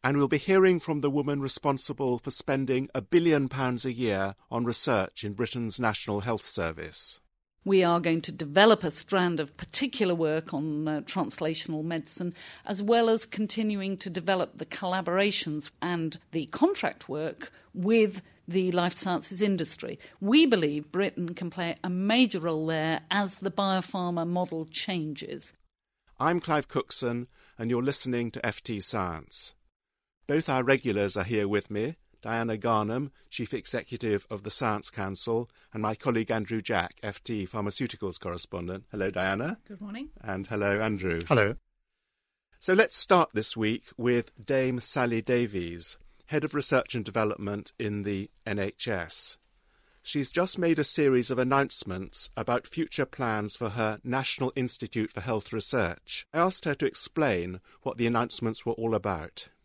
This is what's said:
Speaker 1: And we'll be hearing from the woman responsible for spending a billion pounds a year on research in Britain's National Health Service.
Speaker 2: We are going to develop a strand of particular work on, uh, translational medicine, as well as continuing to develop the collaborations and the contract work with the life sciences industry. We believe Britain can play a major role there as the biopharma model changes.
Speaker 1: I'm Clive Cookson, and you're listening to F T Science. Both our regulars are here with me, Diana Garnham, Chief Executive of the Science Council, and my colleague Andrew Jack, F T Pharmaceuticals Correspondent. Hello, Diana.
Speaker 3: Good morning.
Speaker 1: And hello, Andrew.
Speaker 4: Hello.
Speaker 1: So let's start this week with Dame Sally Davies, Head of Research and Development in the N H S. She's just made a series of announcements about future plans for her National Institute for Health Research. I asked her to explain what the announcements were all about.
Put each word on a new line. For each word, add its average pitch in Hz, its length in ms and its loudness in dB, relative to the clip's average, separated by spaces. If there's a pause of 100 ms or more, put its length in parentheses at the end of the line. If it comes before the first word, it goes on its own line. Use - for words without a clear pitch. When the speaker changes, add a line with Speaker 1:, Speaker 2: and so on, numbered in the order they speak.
Speaker 1:
And 135 140 2
we'll 139 100 4
be 143 120 2
hearing 190 400 6
from 151 220 -2
the 143 100 2
woman 143 300 0
responsible 135 760 0
for 127 140 -8
spending 135 640 0
a 120 80 -2
billion 156 440 4
pounds 127 380 -2
a 127 80 -2
year 101 400 0 (160)
on 120 160 0
research 113 580 2
in 104 100 -4
Britain's 113 460 -2
National 104 420 0
Health 113 220 -2
Service. 80 760 -4 (460)
Speaker 2:
We 190 180 6
are 170 160 4
going 165 220 0
to 160 100 -8
develop 190 520 6
a 160 60 -2
strand 175 500 0
of 147 180 -6
particular 208 580 0
work 160 400 0
on, 151 320 -2
uh, 151 140 -2
translational 156 840 -4
medicine, 165 500 -4 (320)
as 202 160 -4
well 226 300 4
as 220 160 0
continuing 202 680 -2
to 190 120 -10
develop 175 480 0
the 156 80 -8
collaborations 185 1040 -2 (140)
and 165 340 -2 (140)
the 160 160 -4
contract - 600 0
work - 440 -6 (200)
with 208 520 4 (240)
the 185 240 0
life 175 220 2
sciences 180 460 -2
industry. 175 600 -2 (200)
We 277 280 6
believe 151 440 2
Britain 175 440 -2
can 175 160 -6
play 170 320 -4
a 175 80 -4
major 202 480 4
role 160 260 0
there 160 360 0 (100)
as 196 240 0
the 185 160 -4
biopharma 180 760 0
model 175 380 -2
changes. - 880 -6 (680)
Speaker 1:
I'm 165 200 2
Clive 151 280 0
Cookson, 120 600 -2 (320)
and 117 100 -2
you're 123 140 2
listening 123 480 -2
to - 120 -8
F 107 200 -4
T 107 160 -6
Science. 92 720 -4 (720)
Both 147 200 0
our 131 160 2
regulars 104 540 2
are 92 80 -2
here 107 200 0
with 101 240 0
me, 113 280 -4 (240)
Diana 113 340 -2
Garnham, 113 560 0 (180)
Chief - 240 -6
Executive 110 760 -4
of 101 140 -10
the 107 80 -4
Science 107 380 0
Council, 113 600 -4 (240)
and 110 80 -6
my 110 120 0
colleague 117 380 0
Andrew 110 300 -2
Jack, 92 320 0 (100)
F 104 180 -8
T 107 240 -6
Pharmaceuticals 104 720 -4
Correspondent. 90 760 -8
Hello, 98 200 -2
Diana. 98 460 -2 (100)
Speaker 3:
Good 202 140 -16
morning. 226 280 -12 (120)
Speaker 1:
And - 260 -6
hello, 101 320 0
Andrew. 95 480 0
Speaker 4:
Hello. 113 280 4 (1040)
Speaker 1:
So 185 140 2
let's 214 220 6
start - 380 6
this 107 240 0
week 110 260 0 (140)
with 120 340 2 (100)
Dame 131 380 0
Sally 117 420 0
Davies, 98 760 0 (300)
Head 156 180 -2
of 147 100 -6
Research - 400 2
and 113 80 -2
Development 104 760 -2
in 104 260 -4
the 101 260 -4 (160)
N 104 140 -2
H 101 280 -4
S. 90 500 -2 (640)
She's - 300 -4
just 180 260 0
made 170 220 4
a 143 60 2
series 131 440 4
of 127 100 0
announcements 127 960 0
about 107 300 0
future - 400 -4
plans 107 500 -4
for 113 120 -2
her 110 320 -2
National 127 540 -2
Institute 120 560 -2
for - 100 -8
Health 110 300 -4
Research. 104 840 -2
I 151 40 -2
asked 185 260 0
her 147 120 -2
to 147 100 -2
explain 92 760 0 (220)
what 123 160 -6
the 117 100 2
announcements 117 580 0
were 117 80 0
all 113 220 0
about. 98 540 -4 (160)